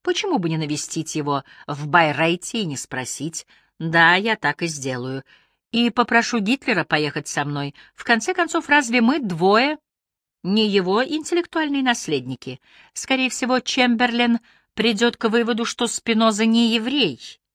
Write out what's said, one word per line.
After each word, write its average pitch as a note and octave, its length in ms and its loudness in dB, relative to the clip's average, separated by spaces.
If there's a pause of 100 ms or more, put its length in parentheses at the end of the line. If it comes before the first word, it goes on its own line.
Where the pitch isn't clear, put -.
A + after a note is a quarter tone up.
Почему F4+ 360 -2
бы E3 100 -2
не D#3+ 80 -2
навестить D#3 580 -6
его C#3+ 280 -2 (240)
в D3 200 -8
Байрейте E3 720 2
и F#3+ 40 -4
не C#3+ 120 -6
спросить: - 680 -10 (340)
«Да, E3 360 6
я G#3 200 0
так - 260 -2
и E3+ 60 -2
сделаю. C3 560 -6 (480)
И A#3 180 2
попрошу A#3 500 2
Гитлера G3+ 440 0
поехать D3+ 440 -2
со C#3+ 180 -4
мной. C#3+ 280 -6 (220)
В - 80 -18
конце A#3 300 2
концов, E4+ 360 -2
разве B3+ 320 4
мы C4+ 180 4
двое G#3+ 580 2 (640)
не G#3+ 260 0
его G3 360 2
интеллектуальные D4+ 800 -2
наследники?» C3 760 -4 (340)
Скорее C4 360 -2
всего, B3+ 300 -2
Чемберлен A#3+ 800 2 (340)
придет A#3 420 2
к A3+ 140 -2
выводу, A#3 340 0
что A#3 240 -4
Спиноза A3 580 0
не A3+ 280 4
еврей. A3+ 640 -2 (160)